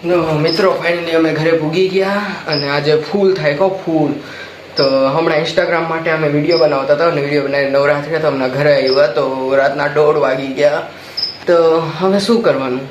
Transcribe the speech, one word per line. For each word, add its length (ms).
તો 220
મિત્રો, 520
finally 300
અમે 180
ઘરે 180
પૂગી 360
ગયા 340
અને 220
આજે 260
ફૂલ 380
થાય 200
કહો, 320
ફૂલ. 260
તો 340
હમણાં 280
Instagram 520
માટે 220
અમે 160
વીડિયો 300
બનાવતા 360
હતા 140
અને 140
વીડિયો 220
બનાવીને 280
નવરા 300
થયા 180
તો 80
હમણાં 220
ઘરે 260
આવ્યા, 320
તો 500
રાતના 300
દોઢ 300
વાગી 300
ગયા. 340
તો 320
હવે 200
શું 240
કરવાનું? 360